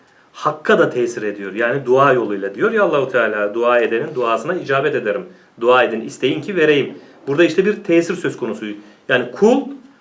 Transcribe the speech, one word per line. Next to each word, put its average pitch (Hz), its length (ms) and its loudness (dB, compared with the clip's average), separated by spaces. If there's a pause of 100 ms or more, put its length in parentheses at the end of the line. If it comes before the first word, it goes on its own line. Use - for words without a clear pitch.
(320)
hakka 156 460 0
da 151 120 4
tesir 120 320 -2
ediyor. 101 320 -6
Yani 120 320 -2
dua 135 260 4
yoluyla 101 420 -2
diyor 185 180 0
ya 220 100 2
Allahu 147 260 0
Teala, 107 460 0
"Dua 120 260 2
edenin 117 340 -2
duasına 117 400 -2
icabet 139 400 -2
ederim. 104 300 -2 (360)
Dua 123 240 4
edin, 110 160 -2
isteyin 151 400 -4
ki 196 160 -6
vereyim." 151 380 2 (320)
Burada 143 180 4
işte 165 220 2
bir 202 180 -2
tesir 170 300 2
söz - 220 -6
konusu. 110 300 -6 (420)
Yani 123 240 0
kul 247 280 4 (400)